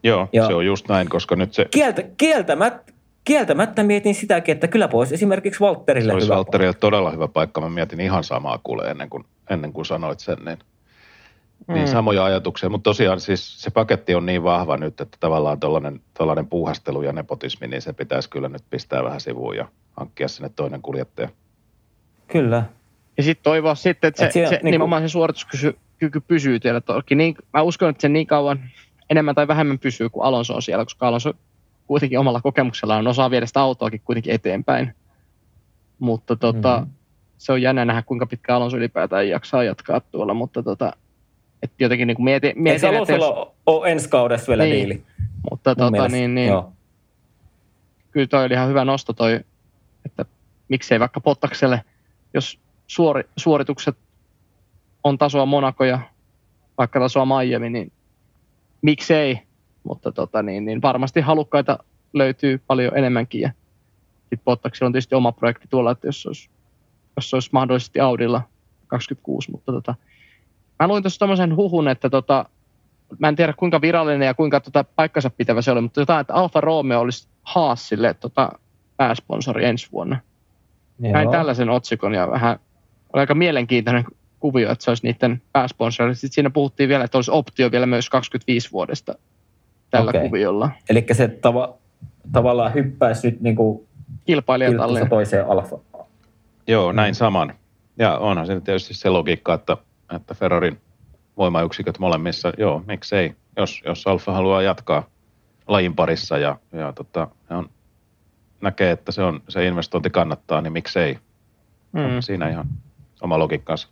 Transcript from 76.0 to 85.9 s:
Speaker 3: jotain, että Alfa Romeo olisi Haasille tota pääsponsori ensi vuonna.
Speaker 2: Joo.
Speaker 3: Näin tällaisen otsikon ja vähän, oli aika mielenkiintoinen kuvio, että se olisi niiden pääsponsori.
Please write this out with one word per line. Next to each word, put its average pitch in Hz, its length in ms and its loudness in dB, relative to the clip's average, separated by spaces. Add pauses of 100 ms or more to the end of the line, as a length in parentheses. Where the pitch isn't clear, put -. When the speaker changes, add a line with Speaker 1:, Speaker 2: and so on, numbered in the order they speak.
Speaker 3:
jotain, 151 200 2
että - 120 -8
Alfa 180 280 2
Romeo 139 380 2
olisi 120 280 -4 (160)
Haasille 120 680 0
tota - 380 -2 (460)
pääsponsori 117 680 -2
ensi 120 260 -2
vuonna. - 280 -6 (800)
Speaker 2:
Joo. 113 140 0
Speaker 3:
Näin 147 180 4
tällaisen 127 380 0
otsikon 117 440 0
ja 90 180 0
vähän, 117 280 0 (540)
oli - 60 2
aika 139 160 2
mielenkiintoinen 123 720 2 (340)
kuvio, 131 320 2
että 120 120 -4
se 123 80 0
olisi 117 160 -2
niiden 120 340 -2 (120)
pääsponsori. 123 640 0